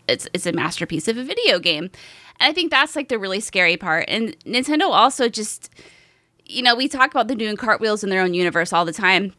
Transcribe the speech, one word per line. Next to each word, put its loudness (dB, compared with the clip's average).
it's, -2
it's -4
a -2
masterpiece -4
of -2
a -8
video 0
game. -2
And 2
I 2
think -2
that's, 2
like, -6
the -2
really -4
scary 0
part. -2
And -4
Nintendo 0
also 4
just, -8
you -8
know, 4
we -2
talk 2
about 2
them -2
doing -2
cartwheels 0
in -2
their 2
own 2
universe 0
all 4
the -4
time. 2